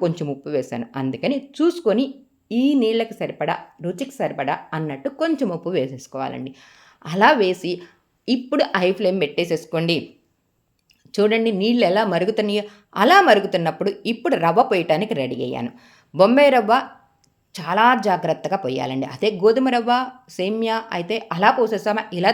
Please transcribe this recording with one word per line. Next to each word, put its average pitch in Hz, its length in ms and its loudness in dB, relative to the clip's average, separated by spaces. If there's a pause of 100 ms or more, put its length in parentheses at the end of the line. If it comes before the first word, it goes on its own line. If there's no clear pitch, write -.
కొంచెం 165 300 -2
ఉప్పు 139 220 -10
వేశాను, 123 320 -4 (120)
అందుకని 135 380 -4 (220)
చూసుకొని 285 460 0 (540)
ఈ - 20 2 (200)
నీళ్ళకి 226 400 0
సరిపడా, 156 340 -4 (300)
రుచికి 185 340 -8
సరిపడా 147 360 -4 (220)
అన్నట్టు 151 320 -6 (120)
కొంచెం 311 340 -2
ఉప్పు 165 220 -8
వేసేసుకోవాలండి. 131 720 -8 (540)
అలా 196 260 2 (100)
వేసి 185 320 -2 (560)
ఇప్పుడు 262 340 0 (140)
హై 180 120 2 (100)
ఫ్లేమ్ 190 260 0
పెట్టేసేసుకోండి. 165 720 -2 (1160)
చూడండి 226 360 2 (120)
నీళ్ళు 233 280 4
ఎలా 208 220 2
మరుగుతున్నాయో, 208 500 0 (400)
అలా 339 160 8 (100)
మరుగుతున్నప్పుడు 190 640 2 (200)
ఇప్పుడు 269 220 0 (100)
రవ్వ 170 260 4
పోయటానికి 180 500 0
రెడీ 127 280 -4
అయ్యాను. 123 240 -6 (420)
బొంబాయి 254 420 6
రవ్వ 220 160 2 (840)
చాలా 185 340 2 (200)
జాగ్రత్తగా 175 560 -2
పోయాలండి. 131 420 -4 (100)
అదే 208 140 0 (120)
గోధుమ 233 340 4
రవ్వ, 233 160 0 (460)
సేమియా 220 400 -2 (180)
అయితే 180 220 -4 (160)
అలా 202 260 4
పోసేసామా, 214 440 0 (140)
ఇలా 190 160 4